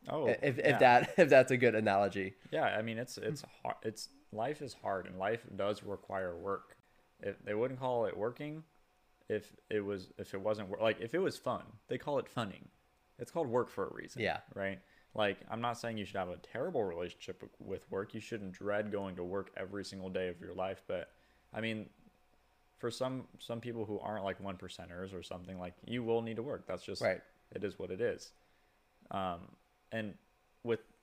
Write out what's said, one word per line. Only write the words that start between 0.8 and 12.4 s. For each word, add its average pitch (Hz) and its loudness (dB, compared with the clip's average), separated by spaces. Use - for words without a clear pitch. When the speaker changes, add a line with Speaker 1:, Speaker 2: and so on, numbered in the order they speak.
Speaker 2:
<laughs> - 4
if 165 10
that's 131 10
a 131 6
good 120 6
analogy. 98 4
Speaker 1:
Yeah, 156 2
I 101 2
mean, 113 -4
it's, - -8
it's 110 -4
hard. 117 -4
It's, - -6
life 123 -4
is 127 -10
hard, 98 0
and 90 -12
life 107 0
does 101 0
require 95 -4
work. 95 -4
If, - -6
they 104 -2
wouldn't 127 0
call 123 2
it 98 -2
working 147 -4
if 104 -4
it 107 2
was, 101 -2
if - -8
it 98 -4
wasn't 104 0
wor-, 101 -4
like, 110 4
if 117 -4
it 170 2
was 180 0
fun, 113 -4
they 131 -2
call 143 -2
it - -4
funning. 104 -6